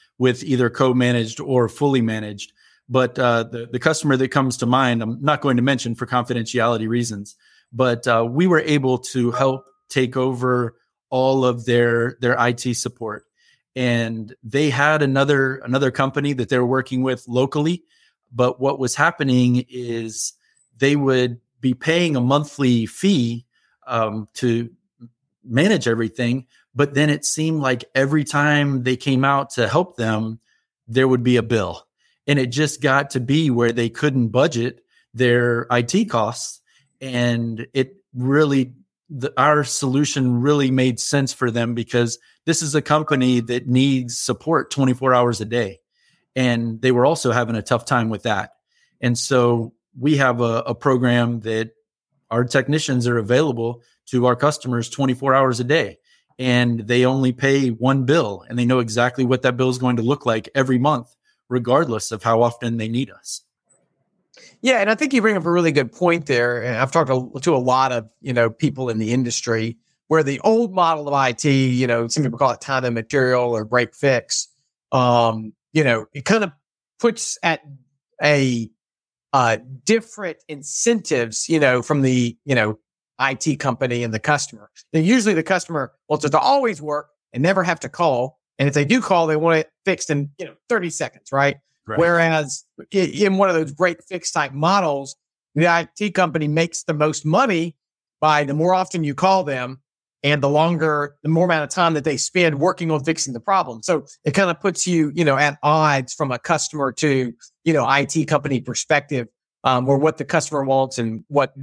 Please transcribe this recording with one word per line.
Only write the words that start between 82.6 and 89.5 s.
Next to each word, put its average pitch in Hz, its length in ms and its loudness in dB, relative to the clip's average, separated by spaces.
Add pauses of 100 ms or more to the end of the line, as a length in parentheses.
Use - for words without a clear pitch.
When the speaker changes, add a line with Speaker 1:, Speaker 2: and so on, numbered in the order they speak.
Speaker 2:
I 131 160 0
T 143 220 -2
company 123 480 -2
and 113 100 -4
the 110 60 -4
customer. 127 500 -4 (220)
Now, 160 80 0
usually 208 340 2
the 156 80 0
customer 165 500 -4 (160)
wants 151 160 -2
it 143 60 -2
to 151 80 4
always 240 420 2
work 151 300 -8 (220)
and 123 100 -4
never 190 200 2
have 170 180 -2
to 131 80 -10
call. 139 500 -2 (200)
And 139 100 2
if 139 60 -2
they 147 100 2
do 226 160 2
call, 170 260 2
they 156 100 0
want 160 220 2